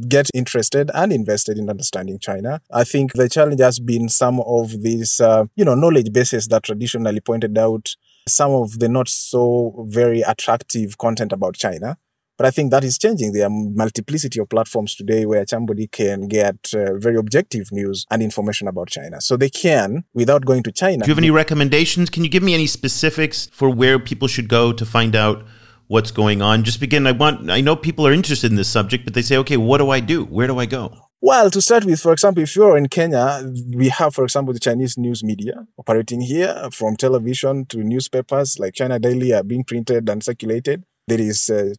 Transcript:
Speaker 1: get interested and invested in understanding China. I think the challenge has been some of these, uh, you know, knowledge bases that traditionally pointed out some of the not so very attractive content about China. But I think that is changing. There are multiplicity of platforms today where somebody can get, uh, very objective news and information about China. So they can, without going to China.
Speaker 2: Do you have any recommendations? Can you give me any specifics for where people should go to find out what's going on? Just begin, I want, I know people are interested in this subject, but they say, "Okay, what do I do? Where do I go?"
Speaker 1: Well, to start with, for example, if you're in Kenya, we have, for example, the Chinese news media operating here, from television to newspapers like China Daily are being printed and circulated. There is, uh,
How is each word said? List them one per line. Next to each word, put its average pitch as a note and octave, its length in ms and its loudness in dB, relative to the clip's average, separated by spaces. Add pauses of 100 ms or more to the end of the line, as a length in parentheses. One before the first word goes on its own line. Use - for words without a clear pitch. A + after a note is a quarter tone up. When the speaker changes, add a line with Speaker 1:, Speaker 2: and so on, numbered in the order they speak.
Speaker 1:
get C#3 260 2
interested B2+ 640 0
and F3+ 180 0
invested G#2+ 460 -2
in G#2 100 -6
understanding F#2+ 480 -8
China. G#2 440 -6 (100)
I A#2+ 140 2
think C3+ 280 -2
the B2 160 2
challenge D3 320 2
has B2 180 4
been A#2 300 -2
some B2+ 300 2
of A2+ 420 -2
these, A2+ 400 -2
uh, A2 240 6 (100)
you G3+ 100 4
know, B2+ 100 4
knowledge C#3 360 4
bases A2+ 360 0
that A2 160 0
traditionally A2 560 -4
pointed A2 360 -2
out A2 400 0 (320)
some C#3+ 240 2
of A2+ 280 -2
the A#2 100 2
not B2+ 200 0
so A#2+ 800 -2
very A#2 320 2
attractive A2 760 -2
content A2+ 360 -2
about F#2+ 220 -4
China. G2+ 420 -6 (400)
But B2+ 80 2
I C3 60 4
think C#3+ 200 0
that C3+ 140 4
is B2 120 -2
changing. D3 360 0
There G2+ 140 2
are - 20 0
multiplicity A2 880 -4
of G2+ 80 -2
platforms A2 480 -2
today A2 300 -2
where G#2 200 0
somebody A2 420 -4
can G2 420 -4
get, G2+ 440 -2
uh, G2+ 200 -2
very A2+ 240 0
objective A2 520 -2
news G2+ 400 -6
and A2+ 140 0
information G#2 460 -4
about F2+ 180 -8
China. D3+ 320 -12
So C3 160 -2
they C3+ 140 2
can, C3+ 640 0
without C3 320 4
going B2+ 180 2
to A2+ 80 -6
China. F3+ 320 0
Speaker 2:
Do C#3+ 60 -2
you - 20 6
have D3 60 2
any D#3+ 140 4
recommendations? D#3 760 2
Can E3 140 -4
you D#3+ 60 0
give F3 120 2
me F#3 120 2
any D#3+ 120 2
specifics D3+ 840 -2
for C3+ 180 2
where B2+ 300 4
people B2 300 -4
should A#2 180 -6
go A#2 240 2
to A2+ 140 -4
find A2+ 320 2
out G#2+ 260 2 (440)
what's A2 240 2
going G#2 300 2
on? G#2+ 220 4
Just A2+ 160 -2
begin, C#3 280 0
I C3 40 4
want, B2+ 380 0
I A2+ 100 0
know D3 160 2
people D#3 320 0
are C#3 60 6
interested D3 360 0
in G#2+ 60 2
this G#2 140 0
subject, A#2 340 -2
but G#2+ 120 -8
they B2 60 0
say, B2 140 0
"Okay, C3+ 220 0
what A#2+ 220 4
do C#3 100 2
I C3+ 100 2
do? D3+ 240 -2
Where A2+ 240 -2
do B2+ 120 -2
I A#2+ 60 -2
go?" A#2 300 -8 (240)
Speaker 1:
Well, A#3+ 300 6
to G3 120 0
start A#3 220 4
with, E3 160 2
for E3 140 4
example, F3 280 4
if D3+ 140 -2
you're F#3+ 220 8
in C#3+ 100 2
Kenya, C3+ 640 0 (240)
we B2+ 140 4
have, D3+ 260 0
for C3+ 80 2
example, C3 300 -2
the A2+ 80 -6
Chinese B2 360 -2
news A#2+ 280 -4
media G#2+ 420 -6 (100)
operating A2+ 440 -2
here, C#3 500 -4
from G#2+ 240 -4
television C3 680 -2
to A2+ 180 -8
newspapers C3 760 -2
like F#2+ 160 -6
China B2+ 220 -2
Daily B2 360 0
are G2 100 2
being A#2+ 220 -4
printed A#2 420 -2
and G#2+ 160 -4
circulated. B2 600 -4 (220)
There A2+ 120 0
is, G#2+ 300 -2
uh, G2+ 280 0